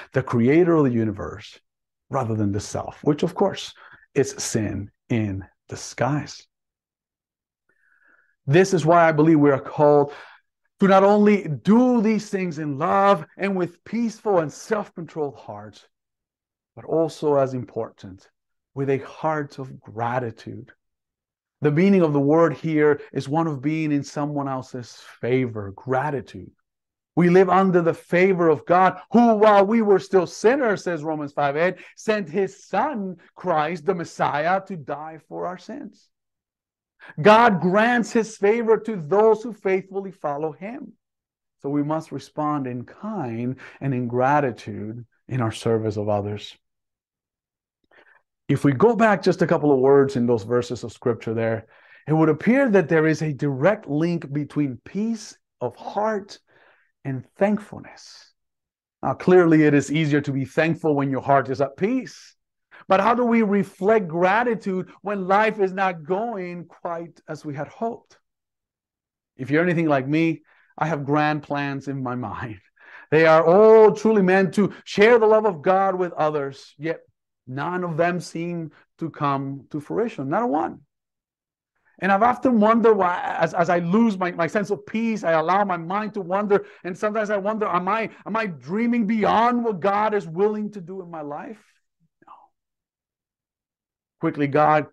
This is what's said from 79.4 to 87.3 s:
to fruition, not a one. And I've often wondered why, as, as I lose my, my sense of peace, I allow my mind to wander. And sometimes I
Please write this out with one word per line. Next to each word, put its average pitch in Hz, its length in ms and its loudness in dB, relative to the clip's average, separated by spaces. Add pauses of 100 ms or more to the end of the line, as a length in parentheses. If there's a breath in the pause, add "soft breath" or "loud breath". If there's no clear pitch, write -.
to 147 100 -8
fruition, 160 480 -6
not 202 140 -2
a 240 40 -4
one. 285 320 -4 (1200)
And 190 120 0
I've 196 120 2
often 240 360 2
wondered 220 360 6
why, 185 260 0 (180)
as, 170 140 0
as 180 160 0
I 175 100 2
lose 196 380 0
my, 180 140 -4
my 170 160 -2
sense 202 240 -4
of - 140 -6
peace, 220 380 -4
I 165 100 0
allow 175 300 2
my 185 140 -4
mind 196 380 -6
to 202 60 -6
wander. 196 440 0 (180 loud breath)
And 180 140 -10
sometimes 214 320 -4
I 208 80 -2